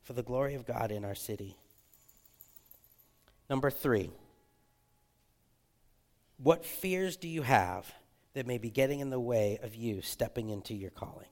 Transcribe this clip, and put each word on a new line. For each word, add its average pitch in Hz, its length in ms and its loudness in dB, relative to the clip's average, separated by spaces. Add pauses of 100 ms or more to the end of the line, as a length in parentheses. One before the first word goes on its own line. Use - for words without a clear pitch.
for - 100 -14
the 123 100 -4
glory 135 300 0
of 131 140 -8
God 113 240 -2
in 104 160 -4
our 98 80 -4
city?" 101 420 -8 (1900)
Number 135 200 4
three, 107 400 2 (2250)
what 165 300 4
fears 185 500 -2
do 175 120 -10
you 160 120 -2
have 104 540 4 (400)
that 131 120 -4
may 123 120 -2
be 113 120 -4
getting 135 300 2
in 139 80 -4
the 131 100 -2
way 110 440 2
of 110 120 -10
you 113 280 -4
stepping 110 480 -4
into 104 240 -8
your 98 160 -8
calling? - 420 -12